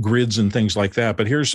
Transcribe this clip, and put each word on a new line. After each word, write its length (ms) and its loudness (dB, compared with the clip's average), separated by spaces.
grids 380 0
and 140 2
things 240 0
like 180 0
that. 220 0
But 120 -2
here's 260 -2